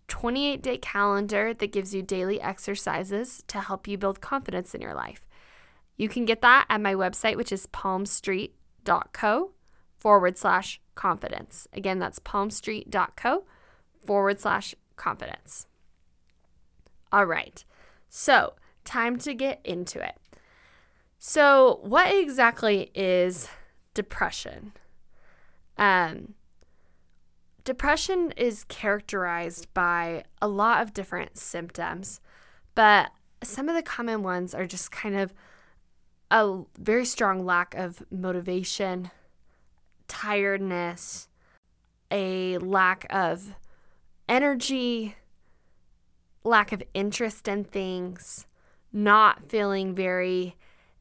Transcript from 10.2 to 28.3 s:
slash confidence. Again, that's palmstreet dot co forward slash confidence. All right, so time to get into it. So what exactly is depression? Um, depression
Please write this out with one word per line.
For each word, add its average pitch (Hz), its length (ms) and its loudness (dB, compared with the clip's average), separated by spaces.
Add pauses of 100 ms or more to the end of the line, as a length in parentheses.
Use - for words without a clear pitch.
slash 185 440 0 (140)
confidence. - 800 -4
Again, 196 240 -2
that's 175 220 -4
palmstreet 214 720 -6
dot 190 240 0
co 302 300 -2 (600)
forward 202 340 2
slash 202 360 -4 (200)
confidence. - 720 -8 (1500)
All 202 140 6
right, - 380 -6 (460)
so - 440 4 (320)
time 240 340 -2
to 285 140 -6
get 262 300 -4
into 180 400 -8
it. - 120 -10 (1040)
So 277 640 8
what 330 300 4
exactly 240 800 2
is 185 540 2 (460)
depression? - 800 -6 (1040)
Um, 185 560 2 (1300)
depression 311 720 0